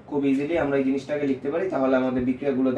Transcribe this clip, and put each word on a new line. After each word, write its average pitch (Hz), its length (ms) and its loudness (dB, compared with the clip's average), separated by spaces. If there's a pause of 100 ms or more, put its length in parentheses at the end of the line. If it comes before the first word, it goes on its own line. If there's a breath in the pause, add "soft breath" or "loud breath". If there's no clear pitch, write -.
খুব 143 120 -2 (100)
ইজিলি 143 240 0 (100)
আমরা 139 160 0
এই 131 80 2
জিনিসটাকে 143 440 -2
লিখতে 131 200 -4
পারি, 175 120 0 (100)
তাহলে 131 280 2
আমাদের 127 260 0
বিক্রিয়াগুলো 131 500 0